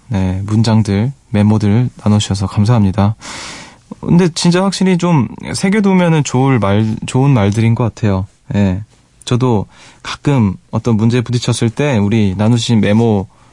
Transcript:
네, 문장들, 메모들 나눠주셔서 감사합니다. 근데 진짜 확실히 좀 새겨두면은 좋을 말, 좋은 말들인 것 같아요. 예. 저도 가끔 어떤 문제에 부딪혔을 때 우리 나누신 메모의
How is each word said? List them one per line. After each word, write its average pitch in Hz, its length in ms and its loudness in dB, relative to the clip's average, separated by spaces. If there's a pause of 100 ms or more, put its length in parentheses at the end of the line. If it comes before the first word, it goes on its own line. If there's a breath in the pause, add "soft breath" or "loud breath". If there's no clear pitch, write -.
네, 95 360 -2
문장들, 110 680 0 (180)
메모들 104 600 2 (140)
나눠주셔서 98 440 0
감사합니다. 104 680 0 (840 loud breath)
근데 175 280 2
진짜 175 340 0
확실히 190 340 0
좀 165 300 0 (260)
새겨두면은 185 720 2
좋을 131 360 0
말, 104 360 0 (100)
좋은 135 260 0
말들인 113 440 2
것 123 80 -2
같아요. 98 440 -2 (280)
예. 98 280 0 (420)
저도 120 400 0 (380 loud breath)
가끔 113 520 -2 (160)
어떤 117 260 -2
문제에 117 240 0
부딪혔을 117 480 -2
때 143 280 -2
우리 101 400 0
나누신 117 420 0
메모의 104 460 0 (280 soft breath)